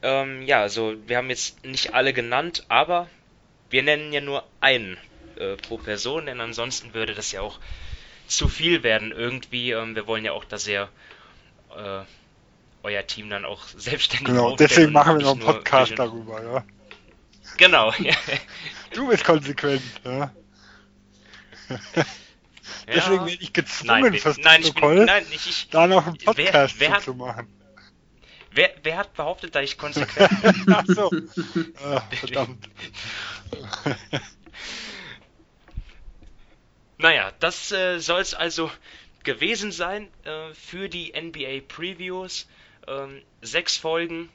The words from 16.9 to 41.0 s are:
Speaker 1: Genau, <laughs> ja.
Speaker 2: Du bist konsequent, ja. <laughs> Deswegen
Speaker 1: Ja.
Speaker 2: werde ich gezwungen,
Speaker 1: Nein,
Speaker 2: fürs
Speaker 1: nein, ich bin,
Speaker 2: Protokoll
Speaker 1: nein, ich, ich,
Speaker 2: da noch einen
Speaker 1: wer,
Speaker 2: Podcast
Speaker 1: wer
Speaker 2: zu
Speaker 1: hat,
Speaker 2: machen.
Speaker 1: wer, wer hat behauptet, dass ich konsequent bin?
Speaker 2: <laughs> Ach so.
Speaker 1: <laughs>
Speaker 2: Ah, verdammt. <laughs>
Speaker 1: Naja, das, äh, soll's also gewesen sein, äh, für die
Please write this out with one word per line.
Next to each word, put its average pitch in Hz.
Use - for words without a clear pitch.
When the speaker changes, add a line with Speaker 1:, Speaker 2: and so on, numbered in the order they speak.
Speaker 1:
Genau, 143
<laughs> -
ja. 180
Speaker 2:
Du 254
bist 233
konsequent, 143
ja. 131
<laughs> 127
Deswegen 185
Speaker 1:
Ja. 190
Speaker 2:
werde 180
ich -
gezwungen, 202
Speaker 1:
Nein, 226
Speaker 2:
fürs 147
Speaker 1:
nein, 160
ich 160
bin, -
Speaker 2:
Protokoll 165
Speaker 1:
nein, 196
ich, 156
ich, -
Speaker 2:
da 165
noch 185
einen 165
Speaker 1:
wer, 220
Speaker 2:
Podcast 147
Speaker 1:
wer 160
Speaker 2:
zu 139
Speaker 1:
hat, 127
Speaker 2:
machen. 120
Speaker 1:
wer, 165
wer 160
hat -
behauptet, 165
dass 139
ich -
konsequent 151
bin? 208
Speaker 2:
<laughs> 190
Ach 214
so. 185
Speaker 1:
<laughs> 160
Speaker 2:
Ah, 139
verdammt. 127
<laughs> -
Speaker 1:
Naja, 143
das, 175
äh, 185
soll's 175
also 165
gewesen 190
sein, 185
äh, 156
für 185
die 170